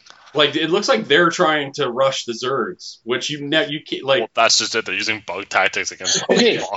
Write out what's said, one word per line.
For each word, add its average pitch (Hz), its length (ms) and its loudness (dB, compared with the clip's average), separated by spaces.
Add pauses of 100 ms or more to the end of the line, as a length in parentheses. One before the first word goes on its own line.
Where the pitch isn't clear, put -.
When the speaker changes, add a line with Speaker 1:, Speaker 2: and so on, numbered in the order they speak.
(340)
Speaker 1:
Like, 147 220 2
it 156 160 -2
looks 202 180 0
like 254 180 0
they're 165 220 6
trying 151 440 0
to 139 180 -2
rush 131 340 0
the 117 80 -4
Zergs, 113 680 -6
which 127 260 -4
you 147 160 -8
ne-, 151 240 0
you 151 140 -6
can't, - 200 -8
like 131 180 2
Speaker 2:
Well, 110 120 -4
that's 113 240 4
just 110 180 -2
it. 110 100 0
They're 95 100 -4
using 107 320 -4
bug 92 200 -8
tactics 95 440 0
against - 360 -4
Speaker 3:
Okay, 196 300 4
Speaker 2:
bugs. - 200 -8